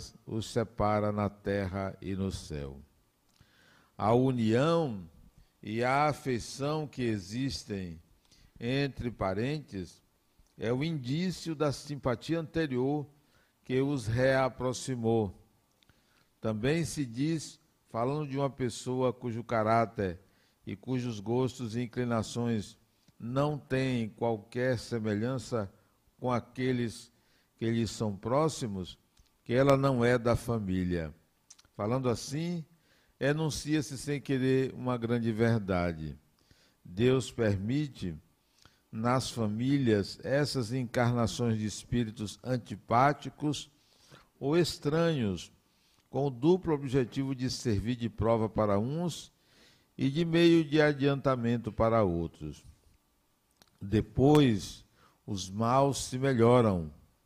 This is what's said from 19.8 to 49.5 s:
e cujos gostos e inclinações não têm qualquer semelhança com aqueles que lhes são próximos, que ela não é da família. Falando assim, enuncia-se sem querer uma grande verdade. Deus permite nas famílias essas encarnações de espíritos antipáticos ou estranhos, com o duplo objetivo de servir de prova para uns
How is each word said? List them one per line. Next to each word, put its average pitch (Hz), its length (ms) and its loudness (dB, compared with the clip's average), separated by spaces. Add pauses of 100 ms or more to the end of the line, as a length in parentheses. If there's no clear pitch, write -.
e 104 100 -8
cujos 123 440 -6
gostos 117 540 -2
e 123 80 -2
inclinações 117 960 -2 (400)
não 139 400 -2
têm 131 500 -2
qualquer 117 720 -2
semelhança 113 920 -4 (460)
com 123 120 -4
aqueles 123 840 -2 (440)
que 113 140 -2
lhes 117 200 2
são 104 260 -4
próximos, 113 840 -2 (460)
que - 80 -4
ela 135 240 6
não 135 280 2
é 123 140 4
da 117 180 2
família. 92 800 -2 (600)
Falando 123 340 -2
assim, 156 560 -4 (540)
enuncia-se 147 800 -2
sem 147 220 -6
querer 131 540 0
uma 123 220 -4
grande 117 360 0
verdade. 92 840 0 (640)
Deus 123 460 0
permite 107 840 -2 (760)
nas 120 400 0
famílias 113 920 2
essas 127 500 0
encarnações 120 840 0
de 107 60 -2
espíritos 107 800 -4
antipáticos 127 1300 -2 (680)
ou 143 180 0
estranhos, 147 960 0 (580)
com 135 160 0
o 143 40 0
duplo 160 440 2
objetivo 135 600 -2
de 127 140 -4
servir 117 480 -2
de 117 120 -4
prova 110 400 0
para 104 300 0
uns 147 540 -4 (640)